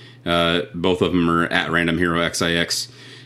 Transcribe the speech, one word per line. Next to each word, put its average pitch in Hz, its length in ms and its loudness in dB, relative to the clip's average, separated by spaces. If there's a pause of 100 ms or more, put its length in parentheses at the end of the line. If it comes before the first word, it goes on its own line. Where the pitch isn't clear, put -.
(240)
Uh, 85 380 2 (140)
both 87 260 0
of 87 120 0
them 87 180 2
are 85 140 2
at 82 260 -2
Random 82 260 0
Hero 85 220 0
X 85 240 -2
I 85 80 0
X. - 380 -2 (360)